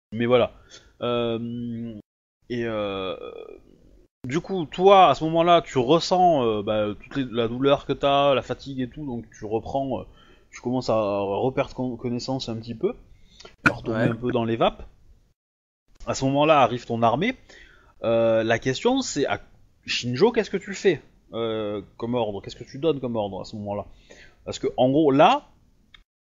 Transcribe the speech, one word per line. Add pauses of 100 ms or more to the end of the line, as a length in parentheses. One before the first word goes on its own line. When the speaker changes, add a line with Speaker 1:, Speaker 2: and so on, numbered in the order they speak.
(140)
Speaker 1:
mais
voilà. (480)
Euh, (560)
et,
euh, (1080)
du
coup,
toi,
à
ce
moment-là,
tu
ressens,
euh,
bah,
toute
les,
la
douleur
que
t'as,
la
fatigue
et
tout,
donc (120)
tu
reprends,
euh, (460)
tu
commences
à (240)
reperdre
con-,
connaissance
un
petit
peu, (720)
à
retomber
Speaker 2:
Ouais.
Speaker 1:
un
peu
dans
les
vapes. (1200)
À
ce
moment-là
arrive
ton
armée. (680)
Euh,
la
question
c'est
à (440)
Shinjo,
qu'est-ce
que
tu
fais, (320)
euh, (160)
comme
ordre ?
Qu'est-ce
que
tu
donnes
comme
ordre
à
ce
moment-là ? (580)
Parce
que (100)
en
gros
là, (760)